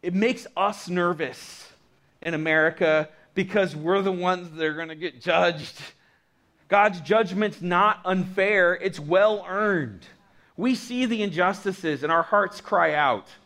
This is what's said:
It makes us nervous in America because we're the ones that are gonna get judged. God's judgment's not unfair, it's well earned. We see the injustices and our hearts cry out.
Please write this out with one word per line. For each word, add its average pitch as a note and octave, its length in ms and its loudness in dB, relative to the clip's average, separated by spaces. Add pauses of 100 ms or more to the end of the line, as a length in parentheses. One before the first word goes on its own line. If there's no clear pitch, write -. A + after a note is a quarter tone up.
It F3 120 -4
makes A3+ 320 0 (100)
us G3 320 -4
nervous F3 840 -4 (480)
in E3+ 140 -6
America D#3 760 2 (260)
because F#3 420 0
we're F3 260 0
the F#3+ 100 0
ones F3+ 380 -2
that D#3 140 -6
are D#3 100 0
gonna D#3+ 200 -10
get D#3 260 -10
judged. F3 600 0 (880)
God's G3+ 320 4
judgment's G3+ 640 0
not F3+ 420 2
unfair, F#3 680 2
it's F#3 240 -6
well F#3+ 500 2
earned. F3+ 560 -2 (520)
We B3 180 0
see B3 320 -4
the A3 160 0
injustices F3+ 800 -2
and D3+ 100 -2
our E3 100 4
hearts G3 380 0
cry E3+ 340 2
out. C3+ 340 0 (180)